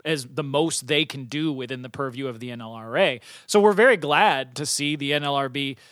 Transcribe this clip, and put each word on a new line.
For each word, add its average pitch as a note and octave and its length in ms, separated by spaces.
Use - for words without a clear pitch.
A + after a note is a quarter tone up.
as D3+ 220
the C#3+ 180
most C#3+ 420
they D3+ 200
can C#3 180
do D3+ 260
within C3 300
the B2+ 80
purview C3+ 400
of A2+ 100
the B2 140
N A#2 80
L A2+ 120
R A2+ 260
A. D3+ 220
So G#3+ 120
we're G#3 140
very A3+ 240
glad D3 600
to D3 100
see D3 280
the C#3+ 180
N D3 120
L C#3+ 100
R C#3 140
B, C3+ 280